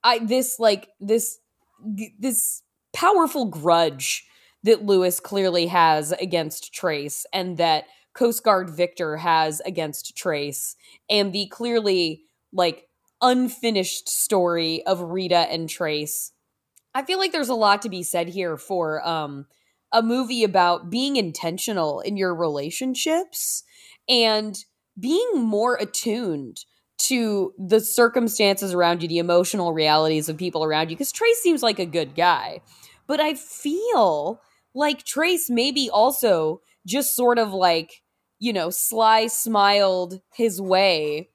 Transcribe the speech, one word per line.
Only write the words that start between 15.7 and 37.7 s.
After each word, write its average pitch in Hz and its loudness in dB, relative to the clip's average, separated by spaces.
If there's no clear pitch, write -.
Trace. 151 -6
I 269 -4
feel 370 -4
like 381 -2
there's 294 -2
a 254 -2
lot 208 4
to 233 -6
be 185 -8
said 170 -2
here 175 -4
for, 160 -4
um, 147 -6
a 226 6
movie 240 0
about 175 2
being 269 0
intentional 170 -2
in 202 -4
your 185 0
relationships 175 -4
and 220 0
being 330 0
more 226 0
attuned 208 -6
to 214 0
the 190 2
circumstances 220 2
around 175 2
you, 175 -4
the 165 0
emotional 175 2
realities 156 2
of 156 -6
people 165 -4
around 156 0
you, 165 -8
'cause - -6
Trace 466 2
seems 330 2
like 214 0
a 185 -2
good 151 -4
guy. 156 0
But 302 0
I 302 0
feel 247 -2
like 294 -2
Trace 330 -2
maybe 254 0
also 202 2
just 262 -2
sort 240 2
of, 214 0
like, 175 0